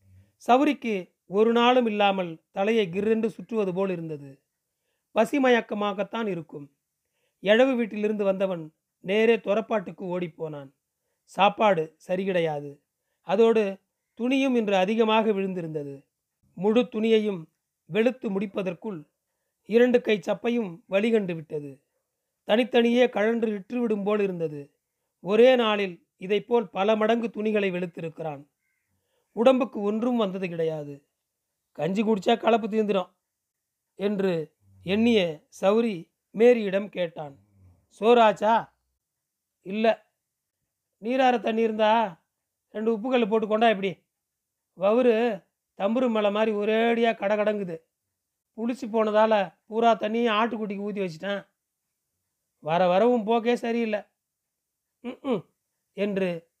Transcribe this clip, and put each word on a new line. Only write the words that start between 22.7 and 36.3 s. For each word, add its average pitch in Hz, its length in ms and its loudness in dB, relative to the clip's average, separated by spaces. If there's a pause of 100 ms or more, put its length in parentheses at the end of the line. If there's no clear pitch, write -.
கழன்று 226 420 0
இற்றுவிடும் 214 520 -4
போல் 208 160 0
இருந்தது. 170 520 -6 (480)
ஒரே 226 360 6
நாளில் 208 520 -2 (100)
இதைப்போல் 208 520 -2
பல 202 260 2
மடங்கு 220 340 0
துணிகளை 208 420 -2
வெளுத்திருக்கிறான். 160 760 -8 (840)
உடம்புக்கு 240 500 2
ஒன்றும் 220 360 -2
வந்தது 190 320 -2
கிடையாது. 156 560 -6 (720)
கஞ்சி 185 260 -2
குடிச்சா 220 340 0
களைப்பு 226 300 0
தீந்துரும் 202 420 -2 (880)
என்று 190 600 -4 (280)
எண்ணிய 196 640 0 (140)
சௌரி 202 500 0 (220)